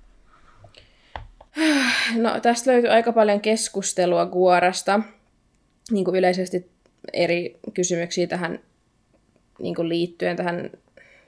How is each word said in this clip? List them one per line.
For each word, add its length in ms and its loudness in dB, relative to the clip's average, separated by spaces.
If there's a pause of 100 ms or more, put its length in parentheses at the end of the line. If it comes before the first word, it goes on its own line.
(2250)
No, 260 0
tästä 300 2
löytyy 180 4
aika 240 4
paljon 280 4
keskustelua 840 0
Guorasta, 760 2 (920)
niinku 240 0
yleisesti 540 0 (440)
eri 460 -2 (140)
kysymyksiä 540 -2
tähän, 320 -8 (1000)
niinku 280 -6
liittyen 500 -4
tähän, 320 -6 (580)